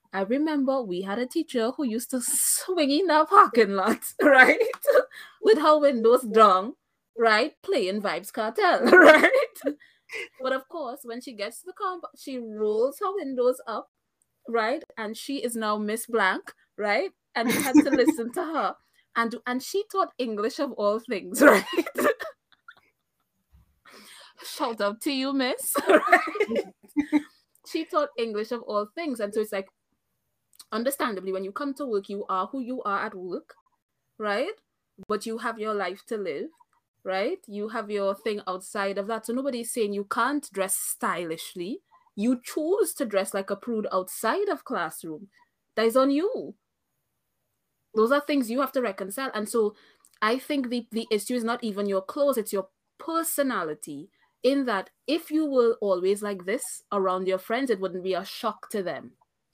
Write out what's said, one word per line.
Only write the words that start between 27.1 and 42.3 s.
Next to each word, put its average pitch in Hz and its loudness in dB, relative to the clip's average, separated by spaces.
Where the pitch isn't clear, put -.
She 320 -6
taught 302 0
English 220 -4
of 233 -6
all 208 -2
things. 294 -6
And 208 -4
so 220 -2
it's 214 -4
like, 196 -6
understandably, 220 -4
when 190 -4
you 190 -8
come 277 -6
to 285 -8
work, 208 -2
you 202 -8
are 190 -2
who 269 -8
you 254 -8
are 196 -2
at 214 -10
work, 185 -10
right? 220 -2
But 208 -2
you 226 -6
have 226 -6
your 214 -4
life 196 -6
to 226 -6
live, 190 -6
right? 202 -4
You 208 -8
have 220 -8
your 196 -2
thing 208 -4
outside 196 -4
of 196 -4
that. 220 -6
So 233 -4
nobody's 240 -4
saying 208 -2
you 202 -4
can't 262 -2
dress 190 -2
stylishly. 175 -6
You 247 0